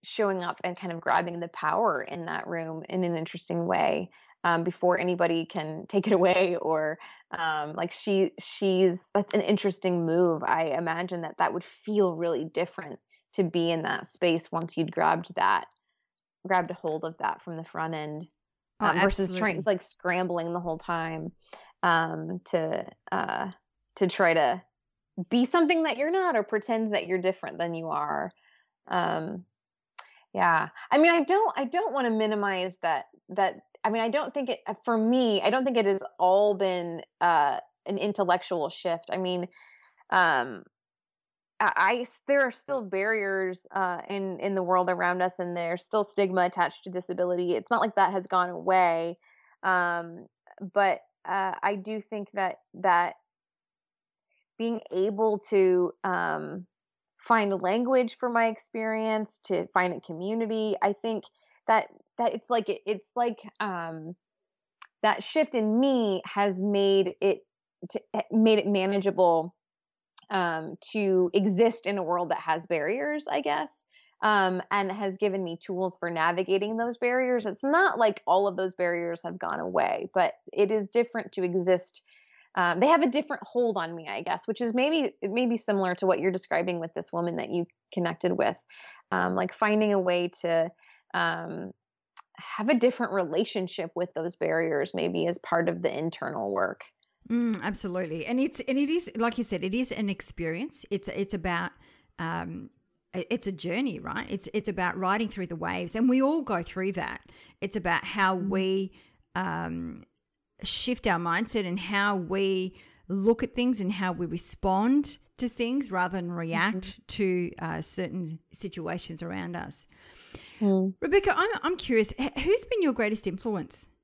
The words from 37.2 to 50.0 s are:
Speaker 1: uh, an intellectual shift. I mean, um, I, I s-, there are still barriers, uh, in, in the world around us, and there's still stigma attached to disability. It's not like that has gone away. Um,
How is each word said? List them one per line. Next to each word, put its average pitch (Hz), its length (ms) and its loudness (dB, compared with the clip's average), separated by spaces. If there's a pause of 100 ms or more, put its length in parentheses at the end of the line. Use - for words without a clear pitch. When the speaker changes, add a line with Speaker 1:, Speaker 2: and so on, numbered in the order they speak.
Speaker 1:
uh, 160 380 4 (280)
an 196 120 -2
intellectual 180 720 0
shift. 170 400 -6
I - 60 -4
mean, 180 320 -4 (600)
um, 135 520 2 (960)
I, 214 180 4
I 190 260 4
s-, - 260 -12
there 277 140 4
are 247 100 0
still 262 300 -6
barriers, 196 920 -2
uh, 180 340 -2
in, 196 300 -4
in 196 160 -2
the 190 80 0
world 180 280 4
around 180 320 0
us, 180 160 -2
and 175 180 -4
there's 170 260 -4
still 214 220 0
stigma 190 400 2
attached 180 400 -2
to 196 60 -12
disability. 180 640 -2
It's - 160 -2
not 233 100 2
like 214 160 0
that 190 160 4
has 185 140 -2
gone 180 240 0
away. 170 680 2 (460)
Um, 175 640 0 (460)